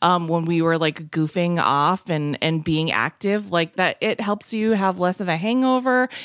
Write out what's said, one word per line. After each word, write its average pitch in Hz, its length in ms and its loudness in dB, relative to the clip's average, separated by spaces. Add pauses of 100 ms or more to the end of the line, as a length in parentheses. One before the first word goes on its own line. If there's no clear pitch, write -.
um, 175 260 2
when 165 160 0
we 165 180 2
were, 165 160 2
like, 156 320 -2
goofing 170 500 0
off 143 480 2
and, 147 340 -2
and 160 200 0
being 160 300 0
active, 196 580 -2
like, 170 260 -2
that, 185 240 0
it - 200 -2
helps 208 320 -4
you 220 200 0
have 190 280 0
less 180 200 0
of 185 80 -6
a 165 80 0
hangover, 254 720 0 (160)